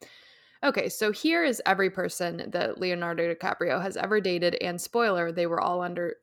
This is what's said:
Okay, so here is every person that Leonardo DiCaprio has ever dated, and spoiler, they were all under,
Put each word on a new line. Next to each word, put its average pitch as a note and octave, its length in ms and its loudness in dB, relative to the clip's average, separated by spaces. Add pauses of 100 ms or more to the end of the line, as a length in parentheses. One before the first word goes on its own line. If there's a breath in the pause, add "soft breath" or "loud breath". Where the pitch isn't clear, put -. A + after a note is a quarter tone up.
(640 loud breath)
Okay, C4+ 260 2
so G#3+ 240 0
here E4 320 2
is B3 220 2
every F#3+ 240 4
person F3 640 -4
that - 280 -2
Leonardo E3+ 540 0
DiCaprio F3 480 -2
has F#3 160 -6
ever G#3 220 2
dated, F3 420 2
and F3 180 -4
spoiler, F#3+ 520 0
they E3+ 140 0
were E3+ 140 0
all F3+ 220 0
under, F3 400 -4